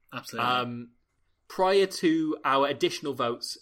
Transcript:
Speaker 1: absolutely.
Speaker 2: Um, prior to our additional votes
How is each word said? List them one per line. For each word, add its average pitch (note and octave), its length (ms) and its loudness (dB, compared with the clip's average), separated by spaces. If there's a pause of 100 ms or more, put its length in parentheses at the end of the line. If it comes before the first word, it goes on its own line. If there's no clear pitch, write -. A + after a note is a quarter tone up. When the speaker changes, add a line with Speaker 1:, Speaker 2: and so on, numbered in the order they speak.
(120)
Speaker 1:
absolutely. A#2+ 380 -4
Speaker 2:
Um, A#2+ 400 -4 (580)
prior F#3+ 380 4
to D#3+ 580 0
our C#3 240 2
additional D3 460 -2
votes A#2+ 480 -4